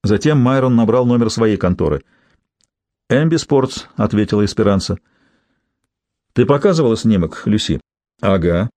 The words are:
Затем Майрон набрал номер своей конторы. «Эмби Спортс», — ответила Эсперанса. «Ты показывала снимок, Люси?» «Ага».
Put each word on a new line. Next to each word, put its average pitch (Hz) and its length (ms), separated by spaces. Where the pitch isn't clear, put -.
Затем 123 380
Майрон 127 340
набрал 117 320
номер 120 240
своей 110 280
конторы. 85 440
«Эмби 156 280
Спортс», — 135 500
ответила 104 480
Эсперанса. 98 540
«Ты 123 120
показывала 143 500
снимок, 101 500
Люси?» 104 340
«Ага». 95 560